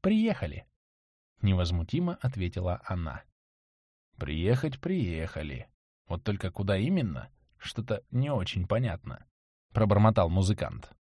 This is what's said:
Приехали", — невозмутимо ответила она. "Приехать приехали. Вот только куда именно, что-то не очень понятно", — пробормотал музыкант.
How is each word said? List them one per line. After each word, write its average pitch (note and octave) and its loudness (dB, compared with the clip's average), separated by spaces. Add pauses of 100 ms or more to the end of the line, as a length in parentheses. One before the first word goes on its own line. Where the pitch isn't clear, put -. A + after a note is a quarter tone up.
Приехали", — G3+ 0 (760)
невозмутимо F#2 2
ответила F2+ -2
она. E2+ -6 (920)
"Приехать A#2+ -2
приехали. D#2+ -6 (400)
Вот F2 -6
только G2 -4
куда G2 -2
именно, A2+ -2 (280)
что-то - -6
не B2+ 0
очень F#2 -2
понятно", — - -4 (480)
пробормотал G2+ 6
музыкант. F#2+ 0 (120)